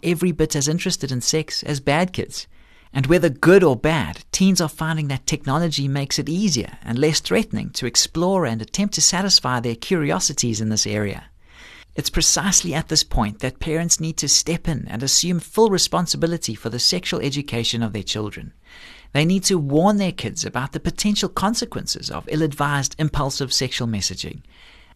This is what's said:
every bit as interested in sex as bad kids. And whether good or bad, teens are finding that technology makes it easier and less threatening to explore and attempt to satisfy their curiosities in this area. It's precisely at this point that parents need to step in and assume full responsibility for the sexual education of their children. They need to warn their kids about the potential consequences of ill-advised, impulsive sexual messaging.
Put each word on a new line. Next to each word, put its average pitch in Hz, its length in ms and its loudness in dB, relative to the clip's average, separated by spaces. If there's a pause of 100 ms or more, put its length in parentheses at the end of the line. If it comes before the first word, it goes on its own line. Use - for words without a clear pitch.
every 170 260 2
bit 156 240 0
as 143 140 0
interested 175 420 -2
in 123 100 -2
sex - 440 -2
as 143 160 -4
bad 165 320 2
kids. - 340 -8 (500)
And 135 120 2
whether 170 200 6
good 180 360 8
or 139 100 6
bad, 131 560 -2
teens 190 300 4
are 160 80 0
finding 160 400 -4
that 135 180 -4
technology 147 640 -2
makes 139 280 -4
it 147 120 -4
easier 165 560 -2
and 117 120 -4
less 151 220 2
threatening 180 520 -2
to - 160 -6
explore 175 600 0
and 113 160 -2
attempt 202 320 -2
to 151 60 -2
satisfy 175 580 2
their 117 160 -2
curiosities 139 840 -2
in 110 80 -2
this 107 180 0
area. 104 380 -4 (720)
It's 143 120 -4
precisely 175 640 2
at 156 140 -2
this 156 160 0
point 160 380 0
that 131 180 -4
parents 165 400 0
need 160 200 -4
to 143 100 -2
step - 400 0
in 151 180 -2
and 120 160 -8
assume 170 380 0
full 220 300 2
responsibility 165 840 0
for 110 160 -8
the 120 80 -4
sexual 180 400 0
education 123 640 -2
of 110 100 -2
their 101 120 -6
children. - 480 -6 (600)
They 143 120 2
need 185 200 2
to 190 140 4
warn 156 380 4
their 190 160 0
kids - 320 -6
about 127 260 -6
the - 80 -6
potential 208 500 0
consequences - 840 -4
of - 160 -8
ill-advised, 147 720 0
impulsive 139 520 -2
sexual 123 360 -2
messaging. - 540 -6 (540)